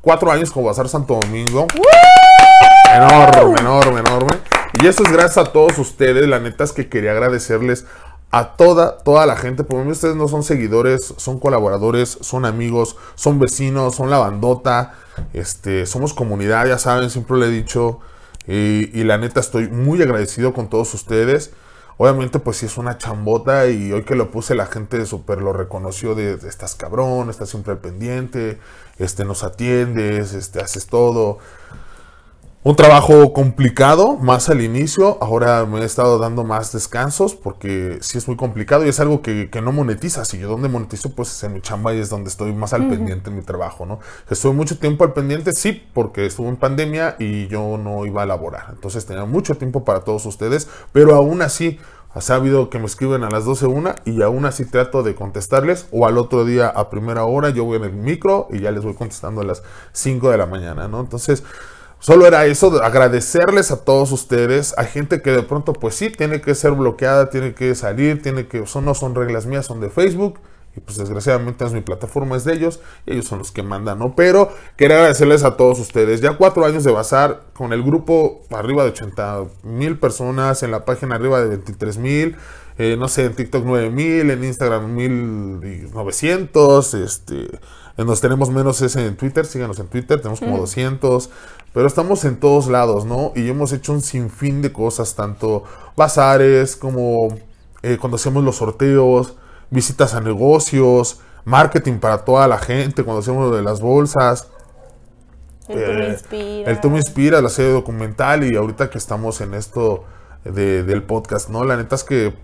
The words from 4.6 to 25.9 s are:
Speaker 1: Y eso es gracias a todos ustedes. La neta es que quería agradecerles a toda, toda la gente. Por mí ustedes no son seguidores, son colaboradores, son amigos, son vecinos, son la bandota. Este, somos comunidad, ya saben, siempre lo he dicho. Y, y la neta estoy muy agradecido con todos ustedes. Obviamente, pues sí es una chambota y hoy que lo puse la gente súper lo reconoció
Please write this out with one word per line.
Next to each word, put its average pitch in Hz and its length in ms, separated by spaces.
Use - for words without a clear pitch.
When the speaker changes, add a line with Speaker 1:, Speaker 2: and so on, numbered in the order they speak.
Speaker 1:
Y 165 40
eso 190 160
es 175 100
gracias 170 260
a 151 140
todos 156 260
ustedes. 131 500
La 131 100
neta 117 260
es 147 80
que 135 160
quería 107 240
agradecerles 120 720
a 117 260
toda, 170 420
toda 151 280
la 127 100
gente. 131 280
Por 131 200
mí 143 60
ustedes 160 260
no 151 120
son 147 140
seguidores, 127 760
son 131 220
colaboradores, 117 840
son 131 240
amigos, 117 520
son 147 240
vecinos, 135 580
son 135 140
la 143 80
bandota. 120 760
Este, 92 540
somos 139 280
comunidad, 107 520
ya 127 120
saben, 123 320
siempre 131 260
lo 123 80
he 117 60
dicho. 117 480
Y, 104 520
y 110 60
la 110 140
neta 120 220
estoy 113 280
muy 135 320
agradecido 123 540
con 113 140
todos 113 260
ustedes. 120 560
Obviamente, 131 380
pues 117 200
sí 117 80
es 107 120
una 120 180
chambota 117 720
y 101 260
hoy 107 120
que 143 100
lo 117 160
puse 113 240
la 101 120
gente 110 380
súper 98 380
lo 98 100
reconoció 95 600